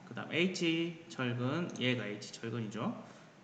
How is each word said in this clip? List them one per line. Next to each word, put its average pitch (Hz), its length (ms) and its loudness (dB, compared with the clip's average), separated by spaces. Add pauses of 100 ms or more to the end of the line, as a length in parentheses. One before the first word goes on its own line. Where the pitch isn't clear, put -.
그 113 60 -10
다음 110 180 -4
H 165 800 2
철근, 127 680 2
얘가 120 280 2
H 104 260 -6
철근이죠. 113 720 -2 (400)